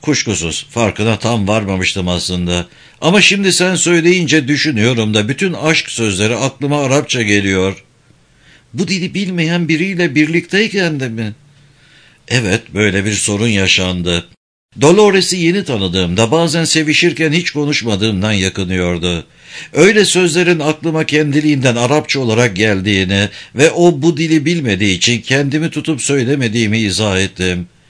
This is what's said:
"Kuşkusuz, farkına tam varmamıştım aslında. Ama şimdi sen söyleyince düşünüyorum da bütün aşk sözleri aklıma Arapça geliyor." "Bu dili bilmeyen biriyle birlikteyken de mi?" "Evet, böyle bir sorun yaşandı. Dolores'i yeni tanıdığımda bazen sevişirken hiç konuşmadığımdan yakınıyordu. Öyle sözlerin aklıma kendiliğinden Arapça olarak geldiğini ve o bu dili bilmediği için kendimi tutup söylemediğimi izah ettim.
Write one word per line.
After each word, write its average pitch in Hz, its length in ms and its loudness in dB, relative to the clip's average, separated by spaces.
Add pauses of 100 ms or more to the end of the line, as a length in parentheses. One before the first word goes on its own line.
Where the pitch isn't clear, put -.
"Kuşkusuz, 95 680 -2
farkına 107 480 0
tam 110 300 -2
varmamıştım 95 600 -2
aslında. 87 580 -2 (340)
Ama 185 200 4
şimdi 190 320 2
sen 180 220 0
söyleyince 165 760 2
düşünüyorum 120 680 0
da 107 140 0
bütün 170 240 -2
aşk 143 380 -2
sözleri 107 460 -2
aklıma 139 480 -2
Arapça 131 380 0
geliyor." 98 640 0 (880)
"Bu 165 140 -4
dili 185 260 -2
bilmeyen 175 540 -2
biriyle 170 460 -2
birlikteyken 165 840 0
de 131 80 -4
mi?" 110 240 -6 (960)
"Evet, 113 460 -2
böyle 98 300 0
bir 107 80 -2
sorun 104 360 -2
yaşandı. 92 800 0 (520)
Dolores'i 190 560 4
yeni 180 280 0
tanıdığımda 95 680 0
bazen 165 340 0
sevişirken 156 680 0
hiç 175 180 0
konuşmadığımdan 110 840 -2
yakınıyordu. 90 920 -2 (460)
Öyle 202 320 4
sözlerin 175 560 2
aklıma 156 440 -2
kendiliğinden 147 720 2
Arapça 139 440 0
olarak 117 360 0
geldiğini 98 720 0 (260)
ve 131 160 4
o 151 320 4
bu 160 140 2
dili 156 280 2
bilmediği 107 520 0
için 117 240 0
kendimi 143 500 -2
tutup 147 320 -4
söylemediğimi 120 760 0
izah 98 420 0
ettim. 90 460 -2 (240)